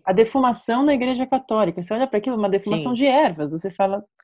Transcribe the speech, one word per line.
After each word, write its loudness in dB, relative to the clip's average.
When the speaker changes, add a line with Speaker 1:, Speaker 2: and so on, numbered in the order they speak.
Speaker 1:
a 0
defumação 2
na 4
Igreja -2
Católica. -2
Você -6
olha 0
pra -2
aquilo, -4
uma 0
defumação -2
Speaker 2:
Sim. -2
Speaker 1:
de 4
ervas. 2
Você -8
fala, -2